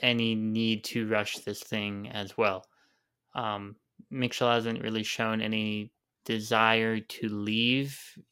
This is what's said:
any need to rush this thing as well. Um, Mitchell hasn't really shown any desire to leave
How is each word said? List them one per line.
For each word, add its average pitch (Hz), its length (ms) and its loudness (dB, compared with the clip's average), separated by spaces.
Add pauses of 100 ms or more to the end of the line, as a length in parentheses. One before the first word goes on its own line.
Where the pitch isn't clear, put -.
any 117 320 2
need 110 520 2
to 113 220 -2
rush 107 320 0
this - 220 -8
thing 104 480 -6
as 101 260 -8
well. 98 300 2 (720)
Um, 104 400 -4 (340)
Mitchell 123 400 0
hasn't 117 320 2
really 110 220 -2
shown 110 360 0
any 110 520 -2 (340)
desire 113 760 4
to - 300 -6
leave 117 680 0 (340)